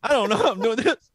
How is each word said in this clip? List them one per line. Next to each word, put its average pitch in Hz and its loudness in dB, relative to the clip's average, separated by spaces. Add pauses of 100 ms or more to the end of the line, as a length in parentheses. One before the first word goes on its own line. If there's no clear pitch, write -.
I - -4
don't 240 2
know. 214 2
I'm 190 -4
doing 226 0
this. - -2